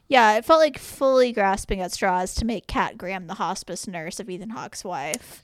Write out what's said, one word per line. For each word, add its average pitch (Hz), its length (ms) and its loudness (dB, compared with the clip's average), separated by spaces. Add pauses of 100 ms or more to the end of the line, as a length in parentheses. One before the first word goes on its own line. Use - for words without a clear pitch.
Yeah, 220 280 6
it 233 100 -2
felt 320 140 8
like 302 180 2
fully 262 540 2
grasping 196 480 0
at 180 120 -6
straws 185 440 0
to - 100 0
make 220 200 -4
Kat 214 320 -2
Graham 185 280 -8
the 165 80 -10
hospice 180 520 -6
nurse 175 340 -10
of 180 100 -12
Ethan 180 200 -10
Hawke's - 340 -12
wife. 151 600 -6